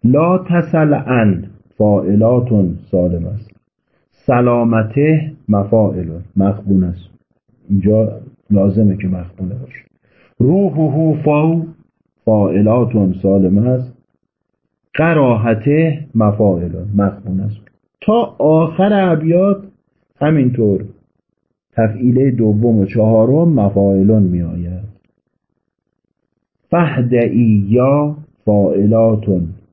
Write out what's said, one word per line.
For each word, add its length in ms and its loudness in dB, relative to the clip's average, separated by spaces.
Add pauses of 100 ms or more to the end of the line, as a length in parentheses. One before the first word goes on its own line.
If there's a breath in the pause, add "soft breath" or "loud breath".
لا 340 2 (120)
تسل 440 0
عن 500 -2 (340)
فاعلاتون 1000 0 (120)
سالم 360 -2
است، 240 -12 (760)
سلامته 1040 0 (160)
مفاعلون 760 -2 (140)
مخبون 480 0
است، 260 -10 (580)
اینجا 520 0 (300)
لازمه 460 2
که 120 -6
مخبونه 460 -8
باشه. 300 -16 (540 soft breath)
روحه 840 0
فو 400 0 (600)
فاعلاتون 1000 0
سالم 360 2
است، 360 -2 (1000)
قراحته 1200 0
مفاعلون 720 0 (100)
مخبون 440 -2
است. 200 -8 (400)
تا 380 -2
آخر 720 2
ابیات 520 0 (560)
همینطور 640 0 (880)
تفعیلهٔ 580 0
دوم 480 0
و 80 2
چهارم 600 2
مفاعلون 760 2
می 200 0
آید. 420 -8 (1900)
فهدعی 1000 2
یا 480 2 (280)
فاعلاتون 1040 0 (240)